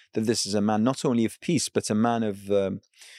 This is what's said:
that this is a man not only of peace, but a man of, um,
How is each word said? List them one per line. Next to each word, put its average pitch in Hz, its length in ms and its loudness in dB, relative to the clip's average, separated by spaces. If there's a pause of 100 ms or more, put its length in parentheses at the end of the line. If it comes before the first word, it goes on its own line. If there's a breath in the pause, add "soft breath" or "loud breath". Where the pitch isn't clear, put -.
(140 soft breath)
that 117 80 0
this 110 240 0
is 101 80 -4
a 104 80 2
man 107 200 2
not 127 220 0
only 120 220 2
of - 140 -6
peace, - 280 0
but - 220 -4
a 110 40 2
man 117 280 2
of, 101 280 -6
um, 98 300 0 (380 loud breath)